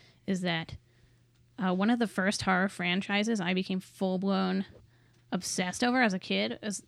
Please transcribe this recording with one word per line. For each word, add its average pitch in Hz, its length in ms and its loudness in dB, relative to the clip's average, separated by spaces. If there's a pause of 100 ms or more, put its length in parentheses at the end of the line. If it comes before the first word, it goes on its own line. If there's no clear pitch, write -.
(260)
is 185 160 0
that, 165 340 -2 (840)
uh, 185 160 0
one 190 140 2
of 240 100 4
the 233 80 2
first 196 360 -2
horror 185 260 2
franchises 202 720 0
I 180 140 0
became 185 260 -2
full-blown 190 880 0 (640)
obsessed 180 500 -2
over 247 200 4
as 214 100 4
a 185 60 -2
kid 208 440 -2
is, 208 240 -6